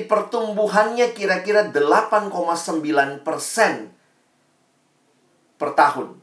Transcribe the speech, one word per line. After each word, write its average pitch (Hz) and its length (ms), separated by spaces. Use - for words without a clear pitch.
pertumbuhannya 214 1040
kira-kira 202 560
delapan 208 640
koma 175 240
sembilan 151 720
persen 156 640
per 147 160
tahun. 135 480